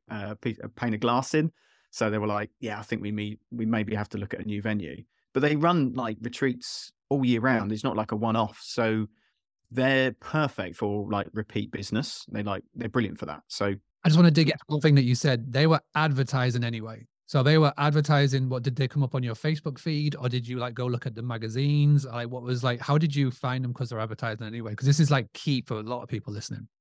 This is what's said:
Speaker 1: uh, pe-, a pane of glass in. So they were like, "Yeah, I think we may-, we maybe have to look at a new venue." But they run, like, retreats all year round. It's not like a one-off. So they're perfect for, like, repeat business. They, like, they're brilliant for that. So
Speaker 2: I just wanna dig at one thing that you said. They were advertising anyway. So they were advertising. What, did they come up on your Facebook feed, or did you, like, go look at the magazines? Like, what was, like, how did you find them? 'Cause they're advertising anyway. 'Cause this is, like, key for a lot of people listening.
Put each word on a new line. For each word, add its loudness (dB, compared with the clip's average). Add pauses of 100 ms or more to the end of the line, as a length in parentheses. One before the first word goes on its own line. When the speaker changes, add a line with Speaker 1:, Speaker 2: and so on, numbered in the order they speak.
Speaker 1:
uh, -10
pe-, -6
a -12
pane -6
of -4
glass 0
in. 2 (380)
So -2
they -2
were -2
like, -4
"Yeah, -8
I -14
think -6
we -6
may-, -8 (120)
we -6
maybe 0
have -4
to -8
look -8
at -8
a -10
new -4
venue." -6 (300)
But 0
they 2
run, 2
like, -6
retreats -6 (180)
all 0
year 2
round. 2
It's -4
not -2
like -2
a -2
one-off. 0
So 0 (640)
they're 2
perfect -2
for, -2
like, 0
repeat -6
business. -6
They, -6
like, -4 (100)
they're -8
brilliant -2
for -8
that. -12
So -2 (280)
Speaker 2:
I 4
just 6
wanna 10
dig 4
at -2
one -2
thing 6
that 8
you 2
said. 0
They 4
were 4 (120)
advertising 2
anyway. -6 (220)
So 2
they 6
were 6
advertising. 4
What, -2
did -2
they 2
come 0
up -2
on -2
your -4
Facebook -4
feed, -2
or -4
did -2
you, -6
like, -4
go -4
look -2
at -6
the -10
magazines? 2
Like, -6
what -8
was, -2
like, 0
how 2
did 2
you 2
find -4
them? -4
'Cause -6
they're -6
advertising -6
anyway. -8
'Cause -2
this 6
is, 4
like, 0
key -2
for -6
a -8
lot -6
of -14
people -8
listening. -10 (140)